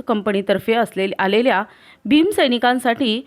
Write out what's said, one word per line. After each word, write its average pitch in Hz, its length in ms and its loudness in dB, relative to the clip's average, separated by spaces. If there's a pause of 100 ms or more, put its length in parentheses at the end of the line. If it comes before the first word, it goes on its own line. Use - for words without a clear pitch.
कंपनीतर्फे 202 640 -2
असले-, 196 460 -2
आलेल्या 208 440 2 (420)
भीमसैनिकांसाठी 254 1200 0